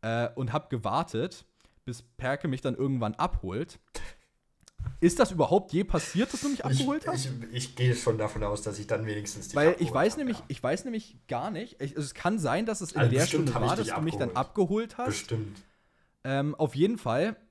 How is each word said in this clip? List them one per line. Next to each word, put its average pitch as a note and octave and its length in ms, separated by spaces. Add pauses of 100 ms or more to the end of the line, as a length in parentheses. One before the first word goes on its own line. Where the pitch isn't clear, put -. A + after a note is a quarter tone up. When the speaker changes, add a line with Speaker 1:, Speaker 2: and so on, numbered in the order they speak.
Speaker 1:
äh, A#2 360
und B2 160
hab D3 180
gewartet, B2 720 (400)
bis A#2+ 180
Perke C3+ 440
mich C3 140
dann C3 160
irgendwann B2+ 400
abholt. C3 640 (1200)
Ist F3 180
das A3 140
überhaupt F3 400
je F#3 100
passiert, F#3+ 500
dass B3+ 100
du C#4+ 60
mich C#4 120
Speaker 2:
Ich, - 40 (140)
Speaker 1:
abgeholt C#4 300
hast? G#3 180
Speaker 2:
ich, A#2 260
ich B2 220
gehe B2 220
schon A2+ 200
davon G#2+ 280
aus, G#2 180
dass G2+ 160
ich G#2 80
dann A2 200
wenigstens G#2 420
dich - 80
Speaker 1:
Weil D3+ 140 (100)
ich E3 80
Speaker 2:
abgeholt A#2+ 60
Speaker 1:
weiß E3+ 180
Speaker 2:
hab, - 60
Speaker 1:
nämlich, B3+ 200
Speaker 2:
ja. - 80
Speaker 1:
ich - 160
weiß C#3+ 220
nämlich A3+ 320 (100)
gar C#3 240
nicht, G#3 300
ich, C#3 160
also D3 100
es - 80
kann G#3 240
sein, D3+ 260
dass A3 160
es F3 120
in D3+ 80
Speaker 2:
Also A#2+ 100
Speaker 1:
der C3 120
Speaker 2:
bestimmt D3+ 260
Speaker 1:
Stunde A#2 60
Speaker 2:
hab G#2+ 100
ich A2 60
Speaker 1:
war, F#3 60
Speaker 2:
dich A3 100
Speaker 1:
dass - 100
du - 60
mich D#3+ 140
dann B2+ 140
Speaker 2:
abgeholt. - 60
Speaker 1:
abgeholt G#3 600
hast. B3 80
Speaker 2:
Bestimmt. G#2+ 520 (640)
Speaker 1:
Ähm, C#3 320
auf C#3+ 220
jeden G#3 220
Fall C#3+ 360 (160)